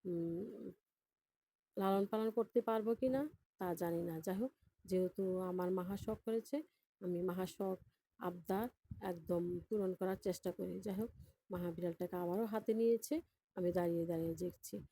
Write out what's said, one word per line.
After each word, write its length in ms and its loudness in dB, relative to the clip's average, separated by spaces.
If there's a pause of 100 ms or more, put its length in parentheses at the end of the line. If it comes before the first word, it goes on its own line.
উম, 400 -2 (1300)
লালন 300 4
পালন 240 0
করতে 300 2
পারবো 340 0
কি 140 2
না 140 2 (340)
তা 180 0
জানি 280 0
না। 180 -2
যাই 160 -2
হোক, 160 -2 (320)
যেহেতু 380 0 (180)
আমার 300 0
মাহা 260 0
শখ 280 -4
করেছে, 320 -2 (440)
আমি 220 0
মাহা 240 0
শখ 300 -2 (440)
আবদার 480 -2 (320)
একদম 420 0 (160)
পূরণ 360 0
করার 220 -2
চেষ্টা 360 -2
করি। 280 -6
যাই 140 -4
হোক, 160 -4 (400)
মাহা 200 -2
বিড়ালটাকে 460 -2
আবারও 300 2
হাতে 280 0
নিয়েছে, 400 4 (420)
আমি 160 4
দাঁড়িয়ে 340 4
দাঁড়িয়ে 280 0
দেখছি। 420 -6 (160)